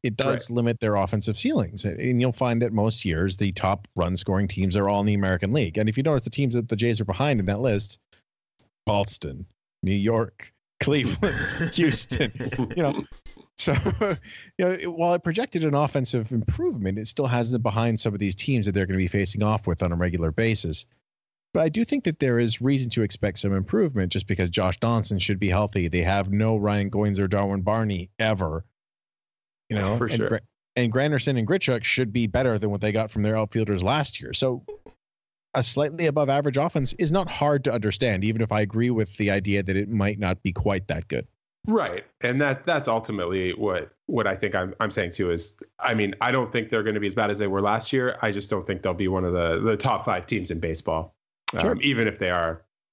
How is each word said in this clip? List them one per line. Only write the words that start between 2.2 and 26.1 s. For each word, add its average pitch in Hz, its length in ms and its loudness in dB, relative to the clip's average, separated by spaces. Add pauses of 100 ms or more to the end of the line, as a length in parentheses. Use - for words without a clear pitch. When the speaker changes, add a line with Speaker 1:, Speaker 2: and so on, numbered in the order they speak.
Speaker 1:
you'll 123 120 2
find 120 300 0
that 113 100 0
most 110 320 0
years, 92 320 0
the 98 160 0
top 95 340 0 (100)
run-scoring 92 520 0
teams 92 280 0
are 98 120 2
all 101 120 2
in 101 60 2
the 104 80 2
American 95 380 0
League. 104 240 0
And 107 140 2
if 110 80 -2
you 135 40 2
notice 143 200 2
the 113 80 -6
teams 127 240 0
that 117 140 0
the 110 80 -2
Jays 113 260 2
are - 20 -2
behind 120 340 0
in 92 80 0
that 101 140 0
list, 104 380 -2 (880)
Boston, 90 580 -2 (380)
New 95 120 2
York, 113 580 0 (140)
<laughs> - 140 -14
Cleveland, 139 540 0
Speaker 2:
<laughs> - 400 -4
Speaker 1:
Houston, 135 580 0 (440)
you 175 60 0
know. - 220 0 (540)
So, - 140 2
<laughs> - 280 0 (580)
you 185 60 2
know, 180 60 4
it, 175 220 -4
while 170 220 2
it 170 80 0
projected 175 420 -2
an 147 100 2
offensive 131 580 0
improvement, 113 680 0
it 107 100 -8
still 139 180 -2
has 123 260 0
it 117 100 0
behind 113 380 0
some 107 140 -2
of 95 60 -4
these 98 140 0
teams 117 320 0
that 104 60 0
they're 95 140 2
gonna 95 100 0
be 92 100 2
facing 101 360 0
off 107 240 0
with 85 160 0
on 87 100 0
a 85 40 0
regular 85 360 0
basis. 107 540 -2 (680)
But 170 80 4
I 160 60 4
do 220 160 0
think 285 200 -2
that 160 140 0
there 123 200 4
is 117 240 2
reason 131 300 2
to 120 100 2
expect 98 360 -2
some 98 140 0
improvement 104 580 2
just - 160 -2
because 92 220 0
Josh 92 320 0
Donaldson 113 380 2
should 95 200 0
be 98 120 2
healthy. 98 380 2
They 87 140 0
have 95 300 2